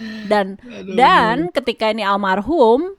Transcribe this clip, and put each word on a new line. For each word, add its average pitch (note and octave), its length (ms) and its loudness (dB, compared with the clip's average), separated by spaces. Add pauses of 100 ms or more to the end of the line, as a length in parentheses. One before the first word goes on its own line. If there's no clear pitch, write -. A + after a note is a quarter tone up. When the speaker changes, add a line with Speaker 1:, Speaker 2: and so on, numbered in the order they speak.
(240)
Speaker 1:
Dan, G3 340 -2
Speaker 2:
Aduh. G3+ 380 -12
Speaker 1:
dan B3 400 4 (140)
ketika A#3 360 -4
ini A3 160 -2
almarhum G#3 960 2